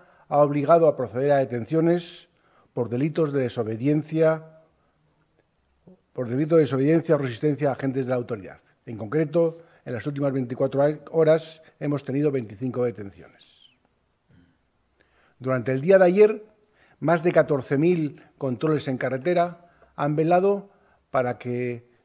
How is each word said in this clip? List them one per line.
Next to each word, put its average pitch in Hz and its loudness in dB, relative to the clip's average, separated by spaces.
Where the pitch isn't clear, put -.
ha 147 0
obligado 147 4
a 143 4
proceder 131 -2
a 139 4
detenciones 156 -2
por 120 -4
delitos 147 -2
de 139 0
desobediencia, 151 -2
por 127 -8
delito 151 0
de 160 8
desobediencia 147 2
o - 4
resistencia 139 -2
a 127 -2
agentes 131 -4
de 123 -4
la 127 -2
autoridad. 107 -8
En 117 -12
concreto, 156 -2
en 135 -10
las 113 -8
últimas 139 -2
veinticuatro 135 -2
horas 160 0
hemos 143 -4
tenido 143 -2
veinticinco 123 -4
detenciones. 95 -14
Durante 127 -2
el 135 -4
día 190 6
de 190 8
ayer, 208 4
más 156 2
de 170 2
catorce 143 2
mil 160 0
controles 139 -2
en 131 -2
carretera 170 -2
han 147 -2
velado 185 0
para 123 -2
que 123 -8